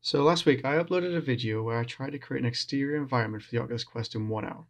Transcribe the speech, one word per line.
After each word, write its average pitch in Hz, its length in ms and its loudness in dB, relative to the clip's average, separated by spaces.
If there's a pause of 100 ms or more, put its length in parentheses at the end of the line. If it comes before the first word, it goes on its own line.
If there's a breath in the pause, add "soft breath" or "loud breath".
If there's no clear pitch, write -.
So 143 160 2
last 165 220 6
week 131 180 6
I 147 180 2
uploaded 175 360 0
a - 20 2
video 117 420 0
where 113 160 0
I 117 60 0
tried 135 280 -8
to 143 60 -8
create 135 220 -6
an 123 80 2
exterior 139 480 -2
environment 120 480 -2
for - 80 -14
the 117 60 -2
Oculus 120 260 -4
Quest - 320 -8
in 107 140 -2
one 107 160 -2
hour. - 240 -10